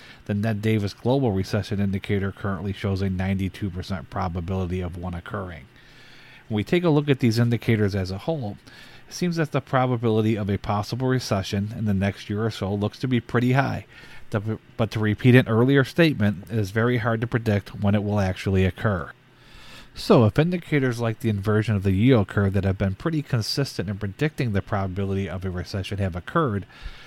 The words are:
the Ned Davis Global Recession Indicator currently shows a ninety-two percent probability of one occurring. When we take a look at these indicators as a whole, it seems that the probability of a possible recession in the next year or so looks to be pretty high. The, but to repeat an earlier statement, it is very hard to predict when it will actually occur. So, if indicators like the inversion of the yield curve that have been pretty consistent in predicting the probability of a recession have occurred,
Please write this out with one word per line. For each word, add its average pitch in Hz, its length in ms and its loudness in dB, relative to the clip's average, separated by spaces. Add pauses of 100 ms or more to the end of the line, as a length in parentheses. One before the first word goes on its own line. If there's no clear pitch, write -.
(260)
the 107 80 -4
Ned 104 280 -2
Davis 110 320 0
Global 127 380 0
Recession 95 480 -2
Indicator 98 540 -2
currently 98 400 -6
shows 98 280 -2
a 98 80 0
ninety-two 95 600 -2
percent 90 400 -8
probability 92 720 -4
of 87 160 -8
one 87 160 -8
occurring. 90 500 -10 (840)
When 107 80 -2
we 104 80 -2
take 175 180 0
a 175 60 2
look 147 180 4
at 131 120 4
these 117 200 2
indicators 113 560 2
as 92 160 -4
a 95 60 -6
whole, 117 400 -6 (500)
it - 60 -18
seems 170 240 -2
that 156 160 0
the 139 80 0
probability 113 720 2
of 101 140 -2
a 98 80 2
possible 113 500 -2
recession 107 720 -2
in 113 80 -4
the 104 80 2
next 95 360 -2
year 104 160 -2
or 107 60 -2
so 98 220 -4
looks 104 260 -2
to 131 80 -2
be 123 140 0
pretty 123 320 0
high. 110 320 0 (460)
The, 110 280 -4 (160)
but 113 160 -2
to 113 80 -4
repeat 110 360 6
an 127 120 6
earlier 123 380 4
statement, 107 640 0
it 117 60 -2
is 98 140 0
very 120 260 2
hard 113 240 -2
to 117 60 0
predict 110 420 0 (120)
when 101 140 4
it 101 80 2
will 104 160 0
actually 95 460 2
occur. 90 460 -2 (840)
So, 139 300 6
if - 140 4
indicators 151 600 0
like 113 200 -2
the 113 100 -2
inversion 107 460 2
of 95 80 0
the 98 80 2
yield 107 360 6
curve 98 260 2
that 98 100 0
have 98 160 0
been 95 160 0
pretty 160 260 -2
consistent 117 640 -4
in 101 120 -6
predicting 120 520 -4
the 98 120 0
probability 98 640 -2
of 90 160 -6
a 92 60 -4
recession 92 480 -6
have 92 160 -2
occurred, 104 500 -2 (420)